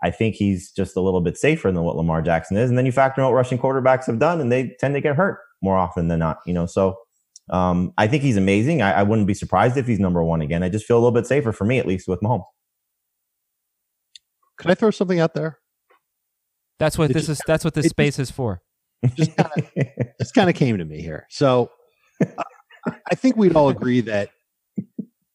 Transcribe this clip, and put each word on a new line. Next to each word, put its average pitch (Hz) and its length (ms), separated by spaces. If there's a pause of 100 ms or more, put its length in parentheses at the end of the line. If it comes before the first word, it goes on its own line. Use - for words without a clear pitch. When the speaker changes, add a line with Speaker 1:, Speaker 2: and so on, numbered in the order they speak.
Speaker 1:
I 87 80
think 110 240
he's 98 360
just - 260
a 92 40
little 92 200
bit 87 160
safer 147 340
than 85 120
what 85 120
Lamar 82 260
Jackson 82 360
is. 127 120
And 123 80
then 127 80
you 131 60
factor 135 300
in 135 40
what 131 80
rushing 127 240
quarterbacks 131 500
have 117 120
done, 160 220
and 120 100
they 127 300
tend 139 140
to 139 60
get 147 140
hurt 180 240 (220)
more 95 160
often 87 320
than 82 100
not, 80 260
you 87 80
know? 87 120
So, 95 320 (520)
um, 90 480
I 107 100
think 139 140
he's 131 160
amazing. 104 440
I, 98 180
I 104 40
wouldn't 104 240
be 101 60
surprised 113 440
if 123 100
he's 110 120
number 87 240
one 82 180
again. 82 200
I 90 80
just 104 160
feel 117 120
a - 20
little 120 120
bit 113 140
safer 131 280
for 98 120
me, 123 140
at - 80
least 95 200
with 90 120
Mahomes. 104 240 (2250)
Speaker 2:
Could 165 140
I 185 40
throw 220 160
something 185 300
out 160 120
there? 156 240 (1200)
Speaker 3:
That's 151 180
what 156 140
Speaker 2:
It - 20
Speaker 3:
this 151 140
Speaker 2:
just 151 140
Speaker 3:
is. - 60
That's 160 160
what 160 100
this 147 120
Speaker 2:
it 165 40
Speaker 3:
space 147 280
Speaker 2:
just 135 120
Speaker 3:
is - 60
for. 107 260 (540)
Speaker 2:
just 160 220
kinda, - 800
Speaker 1:
<laughs> - 40
Speaker 2:
just - 140
kinda 185 180
came 123 260
to 87 60
me 78 180
here. 78 280
So 127 420 (500)
I, - 220 (680)
I 175 40
think 247 220
we'd 185 180
all 147 140
agree 123 320
that, 104 280 (1040)